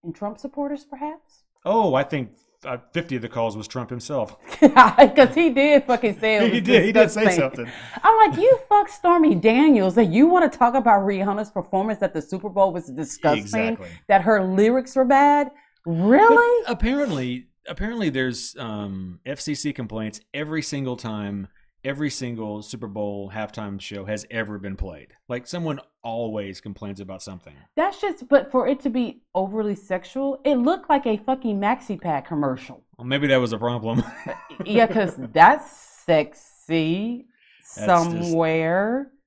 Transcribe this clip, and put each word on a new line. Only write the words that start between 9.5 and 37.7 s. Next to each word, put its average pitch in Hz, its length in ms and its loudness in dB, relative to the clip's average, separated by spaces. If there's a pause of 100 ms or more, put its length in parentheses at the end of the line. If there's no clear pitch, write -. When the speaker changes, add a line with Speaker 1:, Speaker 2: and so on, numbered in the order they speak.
Speaker 1:
and 196 160 2
you 262 140 6
wanna 349 220 4
talk 240 260 0
about 214 300 4
Rihanna's 202 460 -4
performance 202 520 -6
at 190 100 -4
the 156 80 -6
Super 190 280 -10
Bowl 190 240 2
was 170 140 -10
disgusting? 147 560 -2
Speaker 2:
Exactly. 180 460 -6 (180)
Speaker 1:
That 196 160 4
her 202 200 2
lyrics 220 520 0
were 262 100 2
bad? 285 440 2 (360)
Really?" 427 800 4
Speaker 2:
But 240 80 -6
apparently, 180 760 -4 (200)
apparently 208 420 -6
there's, 131 480 -6
um, 101 680 -10
F - 140 -10
C 151 160 -8
C 147 180 -8
complaints 110 460 -10 (140)
every 151 300 -8
single 135 320 -8
time, 101 520 -10 (360)
every 139 260 -6
single 110 540 -10
Super 107 240 -14
Bowl 101 460 -10
halftime 104 460 -10
show 98 260 -14
has 107 260 -8
ever 107 260 -8
been 95 180 -12
played. 82 340 -12 (200)
Like, 123 180 -10
someone 160 320 -8 (240)
always 107 580 -8
complains 101 400 -14
about 95 200 -16
something. 92 320 -18 (220)
Speaker 1:
That's 370 240 -4
just, 330 300 -8
but 277 200 2
for 254 180 -2
it 277 140 -2
to 285 80 -4
be 233 320 -6 (140)
overly 202 400 -4
sexual, 262 680 -8
it 285 100 2
looked 302 340 -2
like 277 160 0
a 220 120 -2
fucking 240 420 -4
Maxi 208 400 -4
Pad 147 260 -4
commercial. 135 600 -6 (120)
Speaker 2:
Well, 117 80 -16
maybe 139 220 -2
that 135 140 4
was 117 120 -2
a 113 40 -6
problem. 117 440 -4 (320)
<laughs> - 320 -16
Speaker 1:
Yeah, 220 220 2
'cause 220 280 -2 (180)
that's 175 360 6 (360)
sexy 165 1200 -4 (500)